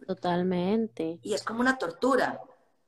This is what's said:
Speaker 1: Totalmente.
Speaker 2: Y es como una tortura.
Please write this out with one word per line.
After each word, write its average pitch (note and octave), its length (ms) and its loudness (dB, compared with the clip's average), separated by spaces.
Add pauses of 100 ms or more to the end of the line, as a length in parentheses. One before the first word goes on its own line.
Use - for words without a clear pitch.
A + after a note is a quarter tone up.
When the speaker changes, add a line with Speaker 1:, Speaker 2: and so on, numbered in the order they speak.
Speaker 1:
Totalmente. F3+ 1120 0
Speaker 2:
Y G3+ 120 -4
es - 100 -2
como A3+ 180 -4
una C4 160 4
tortura. F#3 640 0 (460)